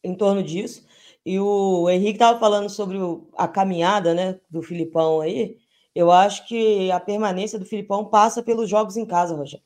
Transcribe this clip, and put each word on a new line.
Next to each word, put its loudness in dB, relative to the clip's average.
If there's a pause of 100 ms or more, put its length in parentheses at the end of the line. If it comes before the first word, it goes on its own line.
em -6
torno 0
disso. -8 (400)
E -2
o 2
Henrique 2
tava 4
falando 2
sobre -8
o, -6
a -2
caminhada, 0
né, -4 (100)
do -8
Filipão 0
aí. -4 (360)
Eu 4
acho 4
que 0
a 0
permanência -4
do -10
Filipão -6
passa 4
pelos -2
jogos -2
em -6
casa, -2
Rogério. -12